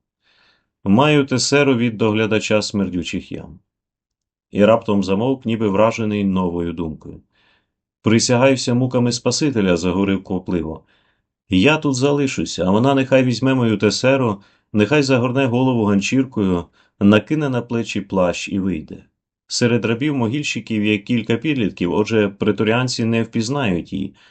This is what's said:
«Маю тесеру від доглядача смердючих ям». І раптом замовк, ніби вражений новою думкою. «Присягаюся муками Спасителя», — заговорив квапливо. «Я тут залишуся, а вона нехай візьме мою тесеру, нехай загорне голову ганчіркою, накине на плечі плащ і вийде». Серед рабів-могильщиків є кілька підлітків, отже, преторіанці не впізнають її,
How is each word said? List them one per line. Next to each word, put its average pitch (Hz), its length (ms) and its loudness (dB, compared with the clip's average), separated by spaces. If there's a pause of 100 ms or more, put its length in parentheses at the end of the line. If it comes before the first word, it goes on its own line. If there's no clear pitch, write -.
(840)
«Маю 139 420 4
тесеру 139 500 2
від 113 200 -2
доглядача 107 640 0
смердючих 90 680 -6
ям». 76 260 -16 (920)
І 101 140 4
раптом 104 400 2
замовк, 120 420 -2
ніби 113 220 -2
вражений 107 560 0
новою 87 480 -2
думкою. 82 480 -10 (840)
«Присягаюся 123 720 2
муками 123 380 0
Спасителя», — 113 640 0
заговорив 92 480 0
квапливо. 85 600 -6 (640)
«Я 139 280 4
тут 147 180 -2
залишуся, 135 680 -2
а 90 60 0
вона 123 240 2
нехай 131 280 2
візьме 127 320 0
мою 117 220 0
тесеру, 110 640 0 (300)
нехай 110 300 2
загорне 131 440 0
голову 123 380 0
ганчіркою, 101 800 0 (360)
накине 107 480 4
на 123 140 -2
плечі 113 380 -6
плащ 92 480 -2
і 101 100 -4
вийде». 92 460 -6 (420)
Серед 117 380 0
рабів-могильщиків 117 1000 -2
є 107 140 2
кілька 117 380 -2
підлітків, 104 560 -2
отже, 107 360 2
преторіанці 110 760 -2
не 113 180 0
впізнають 113 680 -4
її, - 220 -8 (160)